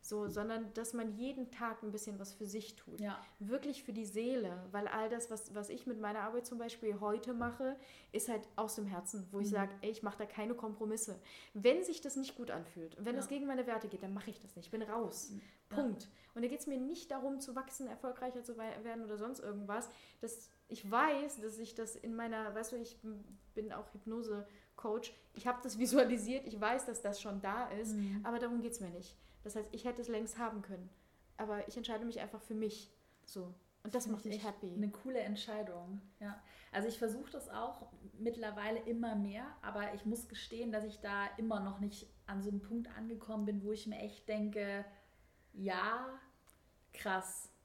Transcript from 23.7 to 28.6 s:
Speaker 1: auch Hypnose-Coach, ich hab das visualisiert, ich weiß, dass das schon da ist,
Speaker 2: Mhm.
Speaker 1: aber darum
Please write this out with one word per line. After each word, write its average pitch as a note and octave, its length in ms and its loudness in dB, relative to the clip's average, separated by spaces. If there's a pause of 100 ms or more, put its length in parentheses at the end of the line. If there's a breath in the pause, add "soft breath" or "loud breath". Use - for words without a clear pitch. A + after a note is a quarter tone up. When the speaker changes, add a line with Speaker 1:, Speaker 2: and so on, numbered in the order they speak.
Speaker 1:
auch G#3 220 -6
Hypnose-Coach, A3 1200 -2 (220 loud breath)
ich - 100 -4
hab B3 160 4
das G#3+ 160 -2
visualisiert, B3 680 8
ich A3 120 -4
weiß, A#3+ 280 4
dass A3 160 -2
das G3+ 180 2
schon G3+ 180 -2
da G#3 280 0
ist, G#3+ 280 0
Speaker 2:
Mhm. G3+ 280 2
Speaker 1:
aber A#3 160 2
darum A#3+ 220 4